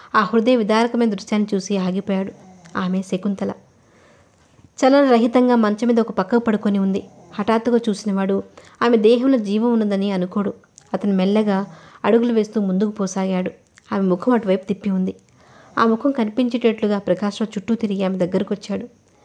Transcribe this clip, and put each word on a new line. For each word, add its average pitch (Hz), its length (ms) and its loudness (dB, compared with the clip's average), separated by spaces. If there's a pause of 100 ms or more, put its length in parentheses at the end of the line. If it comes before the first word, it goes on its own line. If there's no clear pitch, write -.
(140)
ఆ 220 60 4
హృదయ 226 360 2
విదారకమైన 233 540 2
దృశ్యాన్ని 208 440 -2
చూసి 196 220 -2
ఆగిపోయాడు. 190 560 -4 (440)
ఆమె 185 260 -2
శకుంతల. 190 500 -4 (1120)
చలనరహితంగా 247 920 4
మంచం 214 320 2
మీద 233 120 4
ఒక 226 100 -2
పక్కకు 220 300 0
పడుకొని 208 380 0
ఉంది. 190 260 0 (280)
హఠాత్తుగా 226 460 0 (100)
చూసినవాడు 196 540 -2 (400)
ఆమె 240 140 4
దేహంలో 240 420 4
జీవం 214 340 0
ఉన్నదని 202 380 0
అనుకోడు. 190 440 -2 (400)
అతను 202 200 0
మెల్లగా 196 520 2 (380)
అడుగులు 233 280 2
వేస్తూ 214 280 0
ముందుకు 196 300 0
పోసాగాడు. 190 600 -4 (420)
ఆమె 208 160 -2
ముఖం 180 240 0
అటువైపు 196 340 0
తిప్పి 208 240 -4
ఉంది. 185 240 -2 (640)
ఆ 233 80 4
ముఖం 226 240 0
కనిపించేటట్లుగా 226 880 -2
ప్రకాశరావు 202 600 -4
చుట్టూ 214 160 -2
తిరిగి 202 300 -4
ఆమె 185 140 -2
దగ్గరకొచ్చాడు. 196 680 -4 (380)